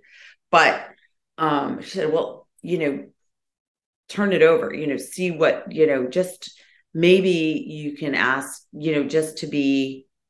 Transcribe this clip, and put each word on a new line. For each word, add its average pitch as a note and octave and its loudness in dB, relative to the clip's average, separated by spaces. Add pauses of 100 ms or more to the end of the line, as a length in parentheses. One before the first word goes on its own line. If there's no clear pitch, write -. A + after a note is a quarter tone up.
(520)
But, D#3+ 4 (520)
um, D3 -2
she - -16
said, D#3+ -2
"Well, - -4 (140)
you E3+ -4
know, C#3+ -2 (1040)
turn G3 0
it D#3 2
over, D#3+ 4
you D3+ -6
know, C3+ -2
see F3+ -4
what, D3+ 0
you D#3 4
know, C3 0
just - -6 (340)
maybe F#3 4
you D#3 -2
can C#3+ -6
ask, C3 -2
you D3+ -4
know, C#3+ 0
just D#3 -2
to D#3 -8
be C3+ -2 (240)